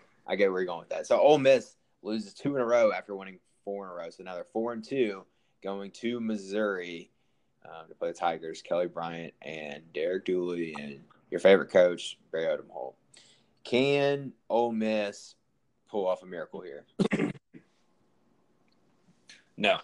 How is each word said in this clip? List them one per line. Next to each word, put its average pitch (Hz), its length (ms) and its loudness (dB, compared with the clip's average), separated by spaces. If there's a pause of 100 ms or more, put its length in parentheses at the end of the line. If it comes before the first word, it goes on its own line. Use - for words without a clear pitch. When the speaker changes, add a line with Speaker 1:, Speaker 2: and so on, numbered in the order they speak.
Speaker 1:
<laughs> - 200 -20
Speaker 2:
I 98 80 -4
get 98 160 4
where 92 80 -2
you're 92 60 0
going 85 140 -6
with - 100 -18
that. 85 180 -6
So 113 120 4
Ole 147 180 8
Miss 135 380 4 (260)
loses 104 320 -6
two 143 220 -4
in 127 60 0
a 117 40 2
row 117 260 6
after 95 240 -6
winning 95 240 -14 (240)
four 101 220 -8
in 92 60 -12
a - 20 -12
row. 85 160 -8
So 92 140 -18
now 92 120 -10
they're 87 80 -8
four 113 300 -4
and 110 100 -8
two, 107 400 -2 (400)
going 98 280 -8
to 120 280 -6
Missouri, 98 920 -4 (540)
um, 82 220 -18
to - 80 -20
play 85 140 -4
the 82 80 -10
Tigers, 82 440 -4
Kelly 87 260 -2
Bryant 82 540 -8
and 76 420 -12 (100)
Derek 90 320 -2
Dooley 87 520 -4
and 71 220 -12 (320)
your 87 80 -4
favorite 92 300 8
coach, 90 480 4 (140)
Barry 82 140 -2
Odom 73 240 -2
Holt. 65 260 -12 (680)
Can 143 720 2 (160)
Ole 117 220 2
Miss 110 640 -2 (540)
pull 101 180 -2
off 92 160 -2
a - 20 -20
miracle 90 360 -10
here? 73 240 -14 (260)
<clears throat> - 200 -2 (2250)
Speaker 1:
No, 98 240 2